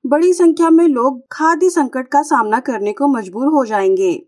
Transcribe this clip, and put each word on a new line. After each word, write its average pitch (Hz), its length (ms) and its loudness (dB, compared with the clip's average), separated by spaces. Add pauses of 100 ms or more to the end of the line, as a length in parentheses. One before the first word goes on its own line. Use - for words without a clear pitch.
बड़ी 320 280 2
संख्या 339 380 2
में 330 180 4
लोग 254 340 -2 (100)
खाद्य 330 380 0
संकट 262 380 -4
का 285 140 2
सामना 240 380 -2
करने 208 320 -4
को 277 160 -2
मजबूर 226 380 -4
हो 294 180 2
जाएंगे। 190 480 0 (160)